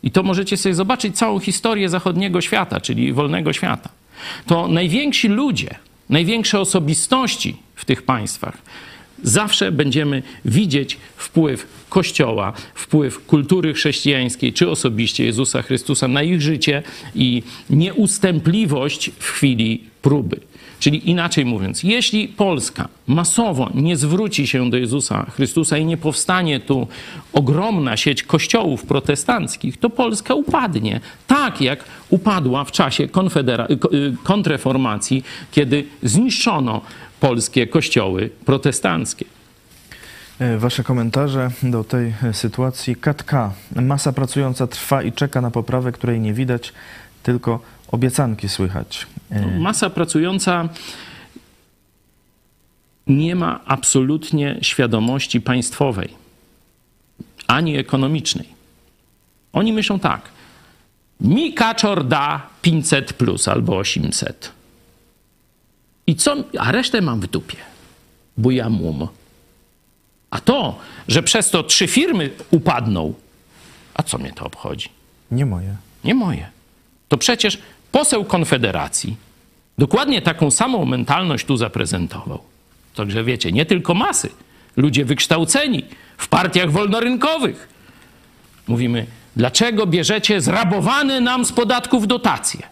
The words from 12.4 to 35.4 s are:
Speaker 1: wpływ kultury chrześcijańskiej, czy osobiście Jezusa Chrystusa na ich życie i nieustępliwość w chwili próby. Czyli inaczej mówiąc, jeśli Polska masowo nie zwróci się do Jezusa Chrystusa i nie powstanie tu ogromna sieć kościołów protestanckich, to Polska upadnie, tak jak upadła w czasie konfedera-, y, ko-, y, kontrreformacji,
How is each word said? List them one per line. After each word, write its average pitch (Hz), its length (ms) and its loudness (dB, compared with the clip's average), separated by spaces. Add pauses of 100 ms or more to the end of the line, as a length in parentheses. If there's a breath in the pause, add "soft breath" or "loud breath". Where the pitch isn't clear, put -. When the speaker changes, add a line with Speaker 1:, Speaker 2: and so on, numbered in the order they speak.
Speaker 1:
wpływ - 500 0
kultury 156 480 2
chrześcijańskiej, 131 800 0
czy 175 160 2
osobiście 117 560 0
Jezusa 120 360 0
Chrystusa 131 460 -2
na 139 160 0
ich 170 180 2
życie 147 420 0 (320 loud breath)
i 123 280 2 (260 loud breath)
nieustępliwość 165 1500 2
w - 120 -8
chwili 113 520 2 (180)
próby. 135 380 0 (400 loud breath)
Czyli 156 300 0
inaczej 170 360 2
mówiąc, 101 380 -2
jeśli 214 440 2
Polska 175 600 -2 (200)
masowo 165 680 2
nie 156 240 2
zwróci 151 500 0
się 127 220 2
do 123 80 2
Jezusa 117 480 -2 (100)
Chrystusa 147 420 0
i 156 80 0
nie 165 120 0
powstanie 156 640 0
tu 127 280 0 (460 loud breath)
ogromna 147 640 2
sieć - 260 0
kościołów 165 600 2
protestanckich, 139 920 -2
to 240 120 0
Polska 233 460 -2
upadnie, 165 640 0 (280 loud breath)
tak 269 340 2
jak 131 220 0 (260 loud breath)
upadła 175 540 2
w - 80 -10
czasie 143 360 0
konfedera-, 131 640 0
y, 143 60 2
ko-, - 160 2
y, 143 300 0
kontrreformacji, 131 1000 0 (280 loud breath)